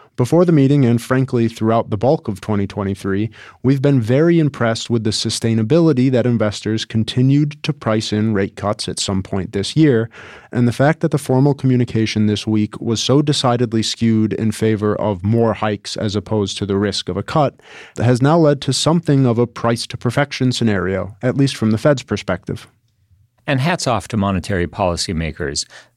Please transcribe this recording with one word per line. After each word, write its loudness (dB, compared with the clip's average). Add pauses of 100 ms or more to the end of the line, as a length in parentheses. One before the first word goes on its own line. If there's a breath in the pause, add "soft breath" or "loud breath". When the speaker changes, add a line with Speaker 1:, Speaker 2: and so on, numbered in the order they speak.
(160 soft breath)
Speaker 1:
Before 4
the 4
meeting, 4
and 4
frankly 0
throughout 0
the -4
bulk 0
of -8
twenty -2
twenty-three, -4 (320 loud breath)
we've 2
been 2
very 4
impressed -2
with 0
the 0
sustainability 2
that 2
investors -2
continued 0
to -4
price -2
in 0
rate -2
cuts -4
at -8
some -2
point -6
this -4
year, 4 (420 loud breath)
and 2
the -2
fact 2
that 0
the -2
formal 2
communication 0
this -2
week -2
was -2
so 2
decidedly 0
skewed 0
in -2
favor 0
of -2
more 2
hikes -6
as -4
opposed -4
to -4
the -2
risk -2
of -6
a -4
cut -2 (380 loud breath)
has 2
now 4
led 4
to -2
something 2
of 2
a 2
price -4
to -14
perfection -2
scenario, -2
at 0
least 0
from 0
the 2
Fed's 0
perspective. -6 (800)
Speaker 2:
And 0
hats -2
off -2
to -4
monetary -2
policymakers. -4 (300 loud breath)